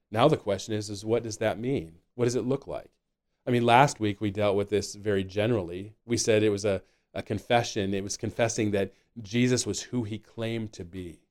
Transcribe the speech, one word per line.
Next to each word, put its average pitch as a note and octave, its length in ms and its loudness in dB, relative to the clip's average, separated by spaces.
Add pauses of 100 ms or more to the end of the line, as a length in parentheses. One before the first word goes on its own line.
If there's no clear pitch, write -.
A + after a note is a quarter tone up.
(100)
Now A#2 180 4
the D3 100 2
question G2 340 -4
is, G#2+ 160 -4
is G#2 160 -10
what A#2 180 0
does G#2+ 160 -8
that G#2 200 -2
mean? A#2+ 400 -4 (160)
What A#2+ 100 -2
does A#2+ 100 2
it A#2+ 120 -2
look B2 200 -2
like? C#2 240 -10 (560)
I C3 40 0
mean, A#2+ 160 4
last B2 340 6
week G#2 200 0
we G#2+ 100 0
dealt G2+ 260 2
with G2+ 140 0
this G2+ 240 0
very G2+ 280 0
generally. G2 720 -2 (120)
We A#2 100 -2
said G#2+ 260 4
it G#2+ 80 6
was G2+ 140 0
a, G2 180 0 (300)
a G2 100 -6
confession. G#2+ 680 -2
It G2 100 -2
was G2+ 140 -8
confessing A2 540 -2
that G2 220 -2 (280)
Jesus A#2+ 460 0
was G2+ 160 -6
who B2 220 -4
he G#2+ 140 -8
claimed A2+ 560 -8
to F#2 100 -14
be. F2 360 -14 (100)